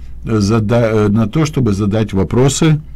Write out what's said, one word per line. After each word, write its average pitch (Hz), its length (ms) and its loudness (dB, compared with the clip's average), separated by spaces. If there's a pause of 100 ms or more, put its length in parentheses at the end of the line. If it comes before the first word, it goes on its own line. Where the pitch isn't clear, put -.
(260)
э, 110 140 0
зада-, 107 680 2
э, - 0 -
на 107 200 2
то, 151 180 0
чтобы 123 260 0
задать 104 400 0
вопросы, 139 720 2 (140)